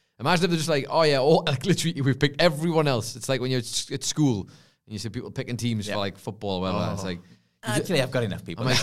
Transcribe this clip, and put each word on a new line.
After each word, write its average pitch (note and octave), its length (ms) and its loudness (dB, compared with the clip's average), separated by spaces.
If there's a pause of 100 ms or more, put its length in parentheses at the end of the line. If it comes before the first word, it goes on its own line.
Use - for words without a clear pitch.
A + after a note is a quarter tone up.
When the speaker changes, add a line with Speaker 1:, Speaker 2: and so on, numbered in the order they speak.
(200)
Speaker 1:
Imagine E3 260 2
if F3+ 60 0
they're E3 60 2
just D#3+ 120 -2
like, C#3+ 200 2
"Oh D3+ 120 4
yeah, D3+ 180 6
oh," D#3 180 6
<laughs> E3 100 -2
like, C#3 180 0
literally, E3 360 0
we've C3 180 2
picked C#3+ 200 2
everyone D#3+ 480 2
else. A#2+ 300 0
It's A2 100 -10
like C3+ 140 0
when B2+ 100 -2
you're B2+ 80 0
at A2+ 60 -4
s-, - 260 -6
at C3 140 -6
school C3 360 2 (440)
and - 80 -14
you G#2 60 -8
see A2 100 -8
people F#2 220 -10
picking B2 260 -6
teams A2 300 -2
Speaker 2:
Yeah. G2+ 80 -2
Speaker 1:
for, G#2 40 0
like, G2 180 -4
football G2+ 400 -4
or F2+ 40 -2
whatever. F2+ 320 0
It's E2+ 100 -6
Speaker 3:
Oh. F#2+ 40 -6
Speaker 1:
like, F2 120 -6 (440)
Speaker 2:
Actually, G3 380 0
I've B2 100 -2
got B2 120 0
enough F2+ 220 -4
people E2 180 -8
Speaker 1:
I'm B2 60 -2
like, - 60 2
Speaker 2:
now. - 80 2